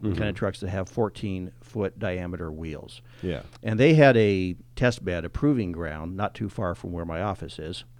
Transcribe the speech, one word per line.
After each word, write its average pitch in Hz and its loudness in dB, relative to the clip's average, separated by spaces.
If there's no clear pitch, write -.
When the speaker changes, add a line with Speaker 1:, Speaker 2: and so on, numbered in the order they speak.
Speaker 1:
the 110 -2
kind 87 0
of 104 0
Speaker 2:
Mm-hmm. 95 -4
Speaker 1:
trucks 98 -4
that 95 -6
have 95 -4
fourteen 95 -4
foot - -6
diameter 90 -6
wheels. 78 -10
Speaker 2:
Yeah. 85 -4
Speaker 1:
And 110 0
they 147 8
had 143 10
a 98 4
test 120 0
bed, 87 -4
a - -8
proving 127 0
ground, 80 -8
not 104 -4
too 107 -6
far 90 -4
from 90 -10
where 85 -6
my 82 -4
office 95 -6
is, 78 -10